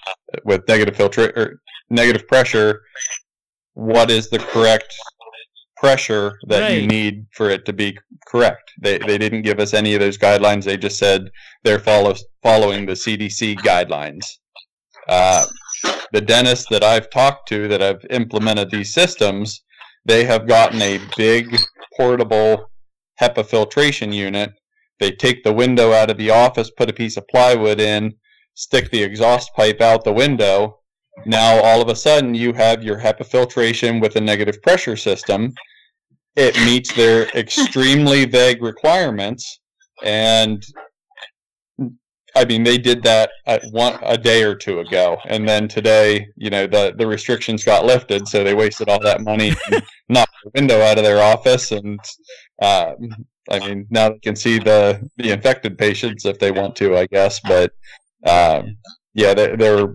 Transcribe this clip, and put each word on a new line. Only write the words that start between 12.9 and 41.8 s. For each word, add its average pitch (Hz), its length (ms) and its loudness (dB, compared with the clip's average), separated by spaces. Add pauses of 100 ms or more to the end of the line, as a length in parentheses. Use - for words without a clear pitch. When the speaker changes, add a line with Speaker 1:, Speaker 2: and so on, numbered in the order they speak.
Speaker 1:
C 110 200 -6
D 104 120 -6
C 104 280 -6
guidelines. 90 680 -2 (840)
Uh, 90 380 2 (680)
the 107 100 0
dentists 120 480 0
that 104 120 0
I've 110 280 2
talked 139 400 0
to 104 180 -6
that 101 120 0
have 98 200 -2 (100)
implemented 107 600 -4
these 104 220 -8
systems, 107 680 -2 (420)
they 113 200 2
have 113 240 -2
gotten 113 340 4
a 98 160 -2 (180)
big 120 400 0 (400)
portable 110 760 0 (500)
hepa 120 240 0
filtration 113 680 -2
unit. 101 380 -6 (480)
They 98 140 -2
take 123 320 -2
the 107 80 2
window 120 400 2
out 110 180 4
of 104 60 -4
the 107 140 -2
office, 120 400 2
put 117 200 -4
a 104 40 -6
piece 113 220 -8
of 104 120 -14
plywood 117 520 2
in, 107 340 -2 (400)
stick - 360 -4
the 113 120 -2
exhaust 113 520 -2
pipe 107 260 0
out 113 240 4
the 107 80 0
window. 107 680 0 (460)
Now, 113 380 4
all 113 180 6
of 117 80 0
a 110 80 0
sudden, 143 380 2
you 117 200 -2
have 113 280 2
your 107 160 -6
hepa 110 280 -2
filtration 117 760 0
with 107 160 0
a 110 40 0
negative 104 420 -2
pressure 170 340 0
system. 104 560 -4 (840)
It 135 300 2
meets 123 300 0
their 113 340 2
Speaker 3:
<laughs> - 80 -10
Speaker 1:
extremely 139 880 0
vague 123 360 2
requirements, 120 1000 -4 (440)
and, 110 580 0 (1700)